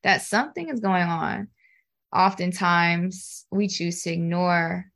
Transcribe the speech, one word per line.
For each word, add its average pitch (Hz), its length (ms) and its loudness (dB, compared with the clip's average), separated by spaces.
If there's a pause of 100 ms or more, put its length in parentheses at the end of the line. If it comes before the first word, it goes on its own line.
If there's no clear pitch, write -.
that 190 180 4
something 302 480 -2
is 254 100 -4
going 190 240 2
on. 170 440 -2 (680)
Oftentimes, 180 1400 2
we 202 160 0
choose 170 360 -4
to 170 80 -4
ignore 170 760 0 (100)